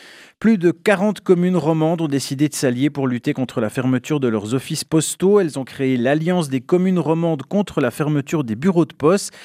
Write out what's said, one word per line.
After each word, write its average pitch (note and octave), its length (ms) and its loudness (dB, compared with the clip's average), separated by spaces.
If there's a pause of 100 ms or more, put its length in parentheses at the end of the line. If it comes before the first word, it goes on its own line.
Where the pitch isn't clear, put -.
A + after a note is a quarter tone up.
(380)
Plus A3+ 180 4
de F3 140 2
quarante G3 500 0
communes F3+ 380 2
romandes D#3+ 420 0
ont D#3+ 80 -2
décidé C#3 400 -2
de C#3 60 -6
s'allier C3 340 0
pour C#3+ 180 -2
lutter B2+ 280 -2
contre B2+ 260 -4
la A2 80 -2
fermeture C3 520 -2
de B2+ 80 0
leurs A2 260 -2
offices C#3 300 -6
postaux. F3+ 540 2
Elles D#3 200 -2
ont C3 80 -8
créé C3 320 -2
l'Alliance D#3 500 0
des C3 140 -4
communes F3+ 360 0
romandes D#3+ 440 -2
contre F#3+ 400 -2
la B2 80 0
fermeture D3+ 520 -2
des A2 140 -4
bureaux E3 300 2
de - 80 -20
poste. F3 400 0 (100)